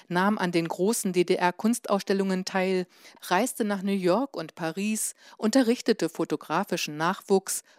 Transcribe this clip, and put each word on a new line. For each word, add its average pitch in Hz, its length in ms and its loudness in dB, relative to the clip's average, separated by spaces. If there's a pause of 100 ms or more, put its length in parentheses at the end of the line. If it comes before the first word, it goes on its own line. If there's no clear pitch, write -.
nahm 196 280 2
an 180 140 -2
den 170 160 0
großen 190 460 0
D-D-R-Kunstausstellungen 190 1300 0
teil, 185 420 0 (360)
reiste 220 420 -2
nach 202 180 -2
New 196 120 -2
York 196 420 0
und 160 200 -10
Paris, 196 600 -4 (220)
unterrichtete 220 720 2
fotografischen 160 880 -4
Nachwuchs 190 680 0 (140)